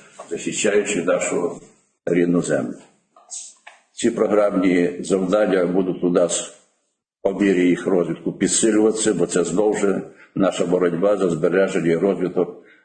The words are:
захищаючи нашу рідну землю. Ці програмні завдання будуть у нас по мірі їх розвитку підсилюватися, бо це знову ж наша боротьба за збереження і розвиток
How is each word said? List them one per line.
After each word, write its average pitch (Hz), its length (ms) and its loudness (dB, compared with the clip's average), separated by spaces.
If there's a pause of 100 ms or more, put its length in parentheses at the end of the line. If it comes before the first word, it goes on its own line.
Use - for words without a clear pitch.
(300)
захищаючи 101 720 -2
нашу 87 580 -2 (460)
рідну 87 360 2
землю. 71 320 -2 (1160)
Ці - 180 0
програмні 98 880 2
завдання 95 640 0
будуть 90 380 -2
у 90 60 2
нас 87 440 0 (720)
по 98 80 0
мірі 92 360 2
їх 87 180 0
розвитку 87 460 -2
підсилюватися, 107 840 0
бо 87 120 0
це 87 180 -2
знову 95 320 0
ж 98 260 0 (320)
наша 92 320 0
боротьба 87 500 0
за 92 140 0
збереження 85 640 0
і 82 40 2
розвиток 90 680 -2 (200)